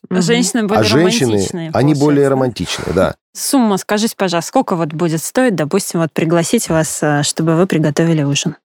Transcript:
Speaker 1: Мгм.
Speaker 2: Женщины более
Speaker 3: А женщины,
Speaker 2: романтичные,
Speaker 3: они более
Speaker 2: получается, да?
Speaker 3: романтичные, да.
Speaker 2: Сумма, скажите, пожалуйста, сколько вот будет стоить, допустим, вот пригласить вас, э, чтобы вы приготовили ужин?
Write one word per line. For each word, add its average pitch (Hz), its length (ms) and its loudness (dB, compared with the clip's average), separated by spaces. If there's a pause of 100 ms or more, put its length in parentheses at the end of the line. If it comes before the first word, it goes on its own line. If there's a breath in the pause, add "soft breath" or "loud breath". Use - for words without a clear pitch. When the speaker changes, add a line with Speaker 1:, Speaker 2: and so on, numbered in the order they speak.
Speaker 1:
Мгм. 185 140 0
Speaker 2:
Женщины 233 400 0
более 214 180 0
Speaker 3:
А - 20 2
женщины, 185 480 2
Speaker 2:
романтичные, 175 420 -2
Speaker 3:
они 143 200 2
более 139 60 0
Speaker 2:
получается, 143 240 4
да? 139 60 2
Speaker 3:
романтичные, 127 680 -2
да. 90 200 2 (220)
Speaker 2:
Сумма, 220 400 2
скажите, 214 400 -2
пожалуйста, 170 300 -2
сколько 175 300 0
вот 165 160 -2
будет 160 280 -2
стоить, 254 340 0
допустим, 165 440 -2
вот 165 140 -2
пригласить 165 560 0
вас, 160 340 0
э, 147 200 2
чтобы 160 340 0
вы 185 100 2
приготовили 156 560 0
ужин? 143 420 -2